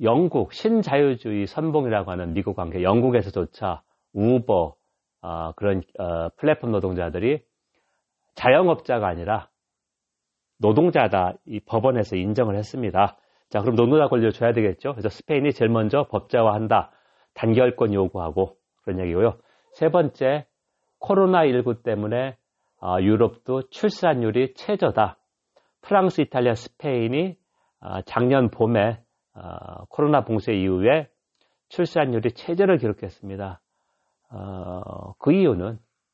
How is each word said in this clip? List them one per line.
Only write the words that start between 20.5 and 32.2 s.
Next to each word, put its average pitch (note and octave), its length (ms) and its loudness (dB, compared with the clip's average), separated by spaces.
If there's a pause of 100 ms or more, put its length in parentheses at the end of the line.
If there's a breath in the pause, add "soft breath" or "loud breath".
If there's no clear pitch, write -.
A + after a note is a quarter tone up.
코로나 F#3 460 2
일구 B2 380 0
때문에, A#2 560 -4 (420)
어, F2+ 180 -2
유럽도 A2 680 0
출산율이 C3 840 0
최저다. A#2 640 -2 (640)
프랑스, F#3+ 400 2
이탈리아, B2 320 2
스페인이, C3+ 840 -4 (460)
어, F#2+ 200 -8
작년 B2 480 2
봄에, A#2 500 0 (340)
어, F2 540 -16
코로나 D3 360 0
봉쇄 A2 280 -2
이후에 G2 560 0 (640)
출산율이 C3 600 -2